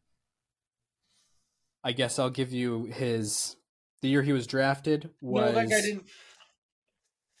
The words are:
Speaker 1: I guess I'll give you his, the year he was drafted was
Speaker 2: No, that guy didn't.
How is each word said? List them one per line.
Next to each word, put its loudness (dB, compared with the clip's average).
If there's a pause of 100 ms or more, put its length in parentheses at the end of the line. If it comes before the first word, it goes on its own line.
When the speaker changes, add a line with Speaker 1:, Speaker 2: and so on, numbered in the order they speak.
(1800)
Speaker 1:
I -2
guess -2
I'll 2
give -4
you -2
his, -2 (460)
the 0
year 4
he 2
was 0
drafted 0 (100)
was 2
Speaker 2:
No, 2
that 2
guy 4
didn't. -2 (1400)